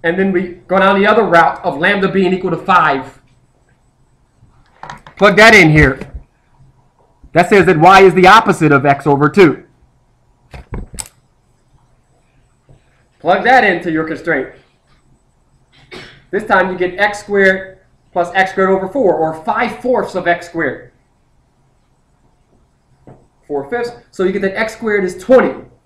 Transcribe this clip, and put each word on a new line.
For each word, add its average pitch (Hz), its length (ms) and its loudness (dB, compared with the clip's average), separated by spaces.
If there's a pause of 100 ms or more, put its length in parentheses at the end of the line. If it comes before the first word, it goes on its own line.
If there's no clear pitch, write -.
And 170 140 -4
then 190 140 -2
we 180 360 -6
go 185 120 -2
down 196 200 2
the 208 80 2
other 226 160 2
route 165 420 0
of 147 140 -6
lambda 190 300 -2
being 185 240 0
equal 185 180 -6
to 160 60 -6
five. 156 640 -2 (2000)
Plug 196 200 4
that 220 180 6
in 165 160 6
here. 147 280 2 (1300)
That 170 160 2
says 196 160 4
that 170 140 2
y 190 220 6
is 185 120 6
the 180 140 4
opposite 196 440 4
of 139 140 2
x 139 220 0
over 143 220 0
two. 170 360 2 (3500)
Plug 190 240 -2
that 247 200 4
into 175 280 -2
your 160 140 -4
constraint. 156 440 -6 (1800)
This 208 160 -6
time 185 260 0
you 175 60 -10
get 180 220 -6
x 208 220 -4
squared 190 580 -2 (340)
plus 175 220 -4
x 185 160 0
squared 190 180 -2
over 190 180 -2
four, 202 280 -2
or 160 280 -6
five 226 380 -6
fourths 240 320 -4
of 180 140 -6
x - 200 -4
squared. 147 440 -8 (2500)
Four 139 220 -8
fifths. 240 220 -8 (200)
So 190 120 -6
you 190 80 -2
get 196 120 -6
that 190 140 -6
x 220 160 -6
squared 208 300 -4
is 180 140 -8
twenty. - 460 0 (220)